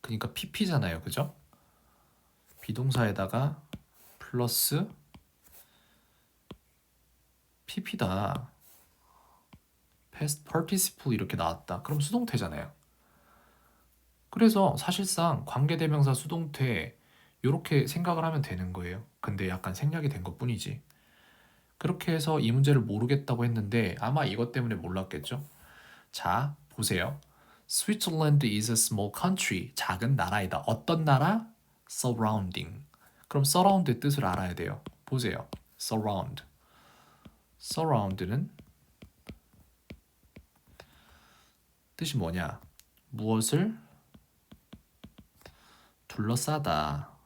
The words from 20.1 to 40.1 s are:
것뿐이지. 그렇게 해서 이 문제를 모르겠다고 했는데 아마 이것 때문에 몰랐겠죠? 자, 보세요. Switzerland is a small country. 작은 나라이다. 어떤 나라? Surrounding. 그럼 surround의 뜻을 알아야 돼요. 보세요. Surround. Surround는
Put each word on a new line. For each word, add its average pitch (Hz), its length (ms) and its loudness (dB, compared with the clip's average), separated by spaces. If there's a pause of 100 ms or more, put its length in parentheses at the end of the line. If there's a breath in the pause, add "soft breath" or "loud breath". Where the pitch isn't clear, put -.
것뿐이지. 107 580 -4 (1000 soft breath)
그렇게 180 300 0
해서 156 260 2
이 117 140 4
문제를 139 280 6
모르겠다고 120 640 0
했는데 110 540 0
아마 135 260 0
이것 117 280 -2
때문에 120 240 -2
몰랐겠죠? 87 680 -6 (680 loud breath)
자, 123 420 0 (140)
보세요. 107 520 -2 (480 soft breath)
Switzerland 156 800 2
is 107 240 2
a 117 40 2
small 104 380 2
country. - 600 -2
작은 110 400 0
나라이다. 92 440 0 (100)
어떤 160 360 0
나라? 156 400 4 (460)
Surrounding. 104 920 -2 (420 soft breath)
그럼 143 160 2
surround의 180 560 6
뜻을 143 260 0
알아야 92 300 0
돼요. 101 260 -6 (240)
보세요. 113 440 -4 (320)
Surround. 104 640 -2 (1160 loud breath)
Surround는 110 880 0 (3500 loud breath)